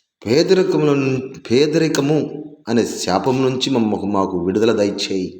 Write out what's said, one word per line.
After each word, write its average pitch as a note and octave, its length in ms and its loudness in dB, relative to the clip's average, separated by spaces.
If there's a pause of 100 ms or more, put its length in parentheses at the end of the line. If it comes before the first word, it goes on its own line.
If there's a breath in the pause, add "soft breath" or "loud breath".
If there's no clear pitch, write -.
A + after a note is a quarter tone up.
(220 loud breath)
పేదరికముల D#3 720 2
నుం-, C3 280 0 (280)
పేదరికము D3 680 2 (500)
అనే A#2 180 2
శాపం G2 560 -2
నుంచి C3 280 -2
మమ్మ-, G#2 420 0
మాకు F#2 260 0
విడుదల G#2 340 2
దయచేయి G2 560 -2 (120)